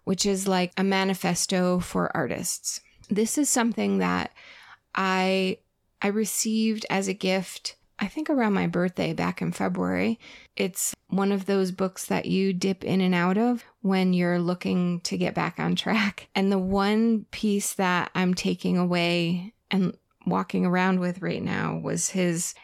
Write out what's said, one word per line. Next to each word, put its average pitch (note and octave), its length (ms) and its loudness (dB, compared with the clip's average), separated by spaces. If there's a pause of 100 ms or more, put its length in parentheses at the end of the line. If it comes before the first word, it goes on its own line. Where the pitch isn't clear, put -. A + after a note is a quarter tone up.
which F#3+ 200 0
is G3 220 0
like F3+ 300 2
a F#3+ 60 0
manifesto F#3 960 2
for F3 360 -2
artists. - 640 -4 (300)
This G#3+ 280 0
is D4 120 2
something G#3+ 480 2
that F3+ 340 0 (640)
I, F#3+ 640 2 (440)
I G3 60 0
received A3 800 0
as G3 180 0
a F#3+ 60 -2
gift, F#3+ 640 -4 (240)
I G#3 80 -2
think D#4 220 -6
around A#3+ 240 2
my F#3 140 2
birthday F3 460 -2
back F3 280 -2
in F3 100 -2
February. F#3 680 -2 (360)
It's - 400 -4 (140)
one G3 220 0
of G3 140 -2
those F#3+ 260 2
books F#3 340 -4
that - 200 -2
you F#3+ 280 2
dip F#3 320 -2
in F#3+ 160 2
and F#3 140 4
out F3+ 220 2
of A#3+ 280 0 (160)
when F#3+ 320 2
you're F3 260 2
looking F3 640 0
to - 160 -4
get F3+ 180 0
back E3+ 240 -2
on E3 160 0
track. - 600 -2
And G3 160 2
the G3 80 2
one G3+ 720 2
piece G3+ 420 0
that F3+ 420 0
I'm F3+ 180 2
taking F3+ 440 0
away F3 760 0 (180)
and F#3+ 260 0 (280)
walking F#3 400 0
around F#3 340 2
with F3+ 220 -2
right E3+ 200 -4
now D#3+ 360 -2
was D#3+ 340 -4
his F3 420 -2 (100)